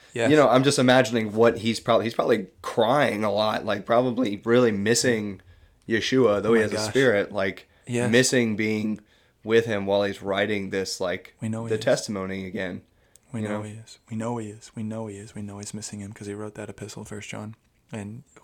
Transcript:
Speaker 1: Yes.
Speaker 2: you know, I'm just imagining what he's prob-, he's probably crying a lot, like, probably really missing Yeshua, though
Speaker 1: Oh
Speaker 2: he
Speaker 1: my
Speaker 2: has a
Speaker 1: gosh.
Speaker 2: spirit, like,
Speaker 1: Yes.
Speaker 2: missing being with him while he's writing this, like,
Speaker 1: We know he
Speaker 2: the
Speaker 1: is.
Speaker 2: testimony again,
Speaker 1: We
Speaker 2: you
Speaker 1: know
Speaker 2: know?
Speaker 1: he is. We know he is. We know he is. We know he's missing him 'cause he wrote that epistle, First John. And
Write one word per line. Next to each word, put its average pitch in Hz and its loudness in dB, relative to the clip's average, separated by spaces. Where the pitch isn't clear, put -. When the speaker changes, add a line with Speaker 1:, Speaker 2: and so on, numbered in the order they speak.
Speaker 1:
Yes. 117 0
Speaker 2:
you 151 8
know, 139 6
I'm 131 6
just 135 2
imagining 120 4
what 113 4
he's 110 -2
prob-, 113 2
he's 117 -4
probably 160 2
crying 117 2
a 107 0
lot, 107 0
like, 101 -4
probably 117 0
really 120 4
missing 107 0
Yeshua, 107 2
though 104 0
Speaker 1:
Oh 113 4
Speaker 2:
he 117 6
Speaker 1:
my 110 2
Speaker 2:
has 104 -2
a 107 -4
Speaker 1:
gosh. 107 -4
Speaker 2:
spirit, 110 2
like, 98 -6
Speaker 1:
Yes. 120 -2
Speaker 2:
missing 120 4
being 107 -2
with 113 4
him 104 -2
while 101 2
he's 98 -4
writing 98 -2
this, 95 -4
like, 92 -6
Speaker 1:
We 113 -6
know 113 -6
he 113 -10
Speaker 2:
the 110 0
Speaker 1:
is. 107 -8
Speaker 2:
testimony 98 -4
again, 95 -8
Speaker 1:
We 113 -8
Speaker 2:
you 107 -4
Speaker 1:
know 104 -6
Speaker 2:
know? 107 -8
Speaker 1:
he 107 -12
is. 110 -20
We 113 -10
know 117 -6
he 107 -10
is. 110 -20
We 113 -10
know 110 -8
he 101 -14
is. 107 -20
We 113 -12
know 101 -14
he's 101 -14
missing 107 -12
him 101 -12
'cause 104 -16
he 101 -8
wrote 107 -12
that 104 -12
epistle, 104 -14
First 107 -14
John. 107 -14
And 107 -12